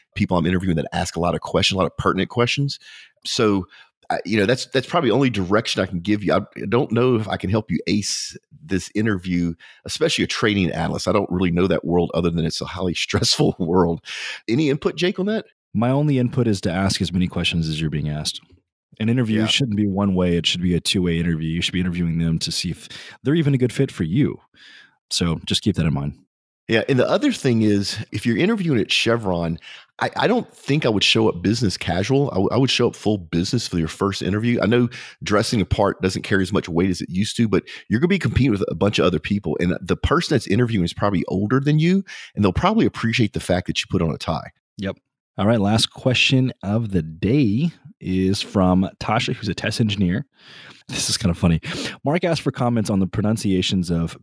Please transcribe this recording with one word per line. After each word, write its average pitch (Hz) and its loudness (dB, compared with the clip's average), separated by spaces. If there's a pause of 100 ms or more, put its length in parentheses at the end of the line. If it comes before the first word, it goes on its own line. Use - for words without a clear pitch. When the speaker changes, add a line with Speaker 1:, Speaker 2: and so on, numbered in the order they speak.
(140)
Speaker 1:
people 95 0
I'm 82 2
interviewing 92 2
that 73 -2
ask 85 -4
a 82 -4
lot 85 0
of - -4
questions, - 0
a - -2
lot 92 0
of - -16
pertinent 92 0
questions. 135 -2 (460)
So, 101 0 (440)
I, - -2
you 107 0
know, 101 4
that's, 120 0
that's - -2
probably 170 0
the 104 4
only 135 2
direction 104 0
I 95 0
can 90 -6
give 104 -2
you. 80 2
I, 95 4
I - -6
don't 117 0
know 123 2
if 107 -2
I 127 -4
can 87 -4
help 110 0
you - 0
ace - -2 (260)
this 87 -4
interview, 90 0 (320)
especially - -2
a - -2
trading 101 0
analyst. 80 -2
I 90 2
don't 101 2
really 90 0
know 87 2
that 87 0
world 85 2
other 87 0
than 82 0
it's - -4
a 73 -6
highly 85 -4
<laughs> - -
stressful - 0
world. 85 2 (440)
Any 143 2
input, 160 -2
Jake, 175 -2
on 185 -2
that? 214 -4 (260)
Speaker 2:
My 117 0
only 143 2
input 123 0
is 101 0
to 92 -2
ask 95 0
as 85 -2
many 90 2
questions 85 -2
as 78 -4
you're 78 -2
being 76 -4
asked. 76 -6 (600)
An 110 0
interview 113 2
Speaker 1:
Yeah. 107 2
Speaker 2:
shouldn't 107 0
be 104 2
one 98 0
way. 90 2
It 82 -2
should 87 -2
be 90 2
a 82 2
two-way 87 0
interview. 82 -2
You 82 -2
should - -4
be 87 -2
interviewing 87 -2
them 82 0
to 82 -6
see - -4
if - -10 (340)
they're 139 2
even 143 2
a 127 2
good 120 2
fit - 0
for - -4
you. 98 0 (720)
So 85 0
just - -2
keep 98 2
that 82 2
in 73 2
mind. 71 -6 (500)
Speaker 1:
Yeah. 107 4
And 135 4
the 117 4
other 214 2
thing 117 2
is, 104 2
if - -4
you're 117 2
interviewing 170 0
at - -2
Chevron, 90 0 (400)
I, 120 -2
I - 0
don't 226 0
think - 0
I - 4
would 104 2
show 110 4
up 87 -2
business 101 0
casual. 104 0
I, - -10
w-, 95 2
I 101 0
would 127 4
show 123 2
up - -2
full 104 0
business 87 -2
for 90 -2
your 80 0
first 98 -4
interview. 110 0
I - 0
know 120 4 (340)
dressing 104 2
apart - 2
doesn't 92 0
carry 98 2
as 90 -2
much 92 0
weight 87 2
as 87 -2
it - -8
used 95 -2
to, 113 2
but 95 2 (240)
you're 110 2
gonna 175 2
be 196 2
competing 127 2
with 98 0
a - -4
bunch 98 0
of 101 4
other 87 2
people. 101 -2
And 90 2
the - -2
person 160 0
that's 117 0
interviewing 113 2
is 85 -4
probably 101 0
older 104 -2
than 147 2
you, 180 2 (300)
and 101 0
they'll 131 4
probably 196 2
appreciate 113 0
the - -4
fact 90 0
that - -4
you - -8
put 87 2
on 80 0
a - -10
tie. - -6 (280)
Speaker 2:
Yep. 95 -8 (420)
All 101 2
right. 113 4
Last 107 2
question 131 2 (100)
of 104 -2
the 92 0
day 107 0 (300)
is 95 0
from 92 2 (100)
Tasha, - -2
who's 104 -8
a 85 -4
test - -4
engineer. 104 0 (600)
This - -4
is - -2
kinda 87 0
funny. 82 2 (440)
"Mark 156 0
asked 165 0
for 143 0
comments 120 0
on 98 2
the 95 2
pronunciations 98 0
of 85 -2